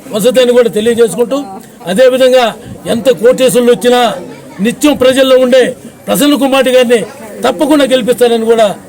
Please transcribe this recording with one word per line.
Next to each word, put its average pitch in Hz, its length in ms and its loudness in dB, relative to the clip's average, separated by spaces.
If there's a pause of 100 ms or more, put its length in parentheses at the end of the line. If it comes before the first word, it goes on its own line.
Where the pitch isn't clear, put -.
(120)
వసతని 240 420 0
కూడా 240 160 2
తెలియజేసుకుంటూ, 226 720 -2 (420)
అదేవిధంగా 247 720 2 (300)
ఎంత 226 240 -2
కోటేశ్వరులు 240 640 2
వచ్చినా 247 420 0 (480)
నిత్యం 277 340 0
ప్రజల్లో 262 420 2
ఉండే 254 380 2 (320)
ప్రసన్న 262 280 0
కుమార్ 262 320 0
గారిని 240 380 2 (360)
తప్పకుండా 269 440 0
గెలిపిస్తారని 233 600 0
కూడా 220 300 0 (140)